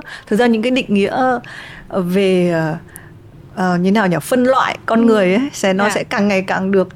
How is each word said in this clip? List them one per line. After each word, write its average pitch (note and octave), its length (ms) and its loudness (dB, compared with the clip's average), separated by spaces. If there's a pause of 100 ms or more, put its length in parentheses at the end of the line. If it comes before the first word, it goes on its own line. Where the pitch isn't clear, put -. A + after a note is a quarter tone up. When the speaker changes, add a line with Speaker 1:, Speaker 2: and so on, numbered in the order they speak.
(280)
Speaker 1:
Thực G#3+ 80 0
ra A#3 120 2
những A3+ 140 2
cái B3 100 0
định - 180 0
nghĩa, G3+ 180 2 (800)
ờ, G3 140 -4
về, F3+ 500 2
ờ, D#3+ 240 -2 (800)
ờ, F3+ 220 0
như F3+ 140 2
nào G#3 160 2
nhỉ? E3+ 140 0
Phân - 220 0
loại C4 420 2
con A3+ 160 2
Speaker 2:
Ừ. A#3 40 4
Speaker 1:
người G#3 280 4
ấy, C4 200 0
sẽ, F#3+ 200 0
nó G3 100 0
Speaker 2:
Dạ. G#3 120 2
Speaker 1:
sẽ - 80 -2
càng G#3 240 -2
ngày G3 140 0
càng F#3+ 300 -2
được, F#3 240 2